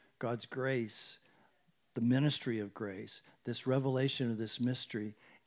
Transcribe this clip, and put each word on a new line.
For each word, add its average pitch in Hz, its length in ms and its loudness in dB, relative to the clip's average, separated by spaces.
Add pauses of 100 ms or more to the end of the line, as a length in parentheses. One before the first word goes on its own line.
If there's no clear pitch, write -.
(180)
God's 117 280 -2
grace, 127 720 -2 (760)
the - 60 -4
ministry 127 600 4
of 101 120 -4
grace, 101 480 -8 (240)
this - 220 -4
revelation 131 640 2
of 113 80 0
this 110 200 -2
mystery 120 580 -2 (300)